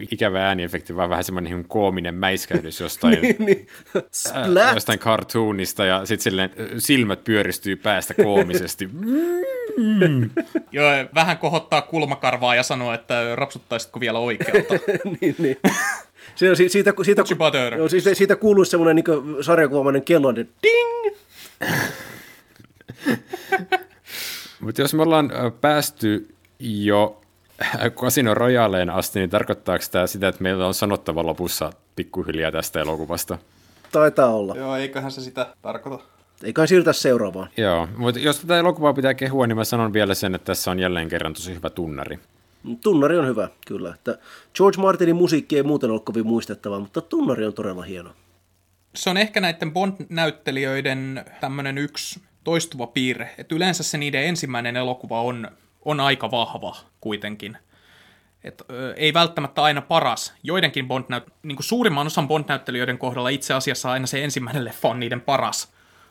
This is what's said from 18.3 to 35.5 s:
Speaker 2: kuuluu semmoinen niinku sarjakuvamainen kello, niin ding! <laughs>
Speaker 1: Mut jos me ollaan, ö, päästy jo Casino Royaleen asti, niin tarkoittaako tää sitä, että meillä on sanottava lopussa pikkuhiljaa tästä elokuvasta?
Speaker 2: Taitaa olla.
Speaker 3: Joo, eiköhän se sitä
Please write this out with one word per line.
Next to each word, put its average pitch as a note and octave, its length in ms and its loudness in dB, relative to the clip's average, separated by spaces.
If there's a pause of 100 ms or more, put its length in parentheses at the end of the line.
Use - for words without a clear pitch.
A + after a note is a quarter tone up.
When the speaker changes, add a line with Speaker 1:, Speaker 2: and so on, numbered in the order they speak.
Speaker 2:
kuuluu G3+ 280 6
semmoinen E3 320 4
niinku D3+ 460 0
sarjakuvamainen C#3 600 4
kello, C#3+ 300 4
niin A2+ 180 -6 (120)
ding! A#4 540 2 (440)
<laughs> - 120 -4 (3000)
Speaker 1:
Mut A2 180 -4
jos C#3 160 0
me D#3 80 4
ollaan, D#3+ 320 4
ö, B2 160 -2
päästy C#3 840 0 (240)
jo G#2 600 2 (680)
Casino B2 440 2
Royaleen A2 560 2
asti, F#2 280 -2
niin F#2 120 0
tarkoittaako F#2+ 600 -2
tää F#2 160 2
sitä, F#2+ 220 -2
että F#2 140 -4
meillä F#2 240 0
on F#2+ 80 0
sanottava E2+ 520 -2
lopussa D#2+ 460 -4 (240)
pikkuhiljaa D#2+ 560 -4
tästä D#2+ 280 -4
elokuvasta? D#2+ 580 -6 (540)
Speaker 2:
Taitaa D3+ 420 6
olla. G2+ 220 -2
Speaker 3:
Joo, C3+ 200 -4
eiköhän C3+ 360 -6
se C3+ 80 -12
sitä B2+ 260 -8 (160)